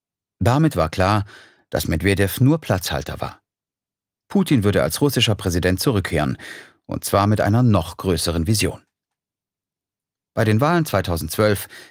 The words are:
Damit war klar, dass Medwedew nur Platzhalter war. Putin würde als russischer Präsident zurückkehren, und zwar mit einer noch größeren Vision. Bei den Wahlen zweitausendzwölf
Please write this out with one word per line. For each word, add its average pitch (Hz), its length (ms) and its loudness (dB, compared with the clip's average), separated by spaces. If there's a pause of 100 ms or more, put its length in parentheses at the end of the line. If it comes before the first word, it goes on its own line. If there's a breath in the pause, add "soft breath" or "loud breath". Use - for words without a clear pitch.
(400)
Damit 135 360 2
war 80 140 0
klar, 104 340 0 (460 loud breath)
dass - 160 -2
Medwedew 92 440 0 (100)
nur 151 200 4
Platzhalter - 600 -4
war. - 200 -10 (880)
Putin 160 380 2
würde 98 180 2
als 78 180 -2
russischer 123 360 2
Präsident 90 440 0
zurückkehren, 78 560 0 (500 loud breath)
und - 180 -8
zwar 98 240 2
mit 107 120 2
einer 113 220 2
noch 104 340 2
größeren 82 520 -2
Vision. 98 340 -2 (1500)
Bei 117 100 0
den 110 160 2
Wahlen 160 240 2
zweitausendzwölf 92 840 -2 (220 loud breath)